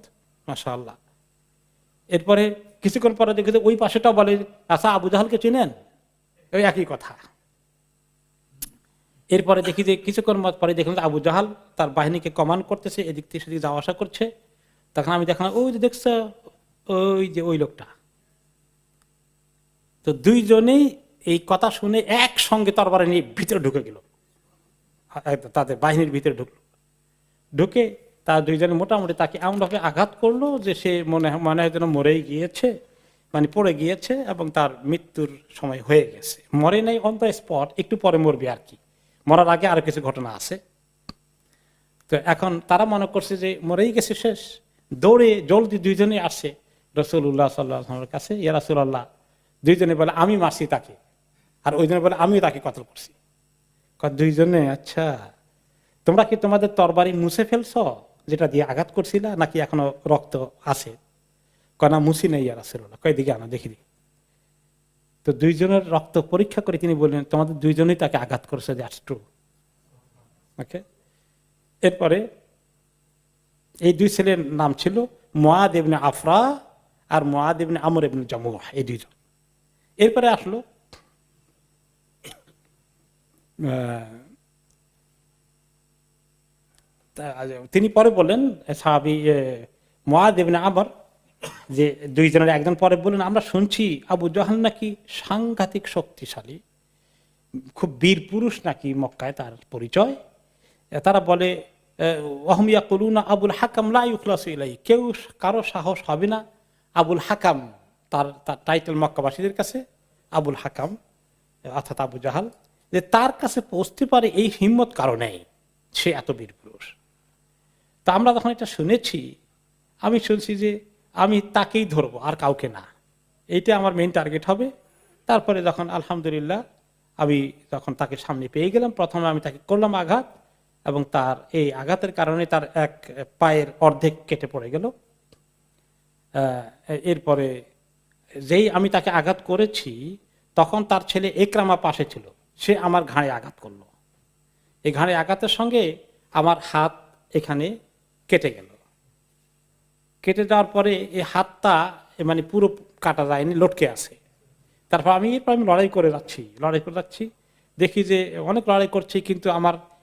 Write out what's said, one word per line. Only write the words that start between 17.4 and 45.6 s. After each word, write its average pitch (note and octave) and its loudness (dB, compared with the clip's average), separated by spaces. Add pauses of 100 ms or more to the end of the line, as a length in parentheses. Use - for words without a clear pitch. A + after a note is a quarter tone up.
ওই E3 0
লোকটা।" - -4 (2250)
তো D3+ 0
দুইজনেই A3+ 6 (280)
এই E3+ 2
কথা G3 2
শুনে G#3+ -2
একসঙ্গে A3 2
তরবারি F#3 4
নিয়ে F3 2 (120)
ভিতরে G3 -2
ঢুকে C3+ -2
গেল, G#2+ -20 (1600)
তাদের C#3 0
বাহিনীর D#3 2
ভিতরে C#3 0
ঢুকলো। B2 -12 (1000)
ঢুকে G#3+ 0 (300)
তারা D#3 4
দুইজনে D#3+ 0
মোটামুটি F3+ 0
তাকে E3+ -2
এমনভাবে G3 -2
আঘাত E3+ 0
করলো B3+ 0
যে F#3+ -2
সে F3 -2
মনে D#3+ 0
হয়, D#3 -2
মনে D#3+ 2
হয় E3+ 2
যেন E3 -4
মরেই D3+ 2
গিয়েছে, E3+ -4 (540)
মানে D3+ 2
পড়ে G3 2
গিয়েছে D#3+ -4
এবং F#3+ -6
তার D3+ 2 (140)
মৃত্যুর D3+ -4 (120)
সময় C3 -8
হয়ে D3 4
গেছে। - -12 (120)
মরে E3 4
নাই A3+ -2
on G#3+ -2
the G#3+ 0
spot, D3 -4 (100)
একটু - -4
পরে E3+ 2
মরবে C#3 2
আর A#2+ -6 (100)
কি, - -20 (500)
মরার E3 6
আগে E3+ 2
আরো E3 2
কিছু D3+ -4
ঘটনা C3 -6
আছে। C#3+ -12 (1500)
তো - 2
এখন E3+ -2
তারা F3+ 4
মনে G3+ -2
করছে G3 -4
যে F#3 -6
মরেই F3+ 0
গেছে A3 -2
শেষ, - -6 (340)
দৌড়ে G#3 6
জলদি G3+ 2